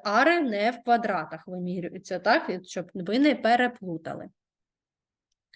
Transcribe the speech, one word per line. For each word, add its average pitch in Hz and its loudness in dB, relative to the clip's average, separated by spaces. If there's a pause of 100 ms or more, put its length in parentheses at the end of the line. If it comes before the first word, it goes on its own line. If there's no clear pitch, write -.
ари 277 4
не 220 0
в - -14
квадратах 190 0
вимірюються, 180 -8
так? 214 2 (120)
Щоб 175 -10
ви 196 -2
не 277 4
переплутали. 220 -2 (1300)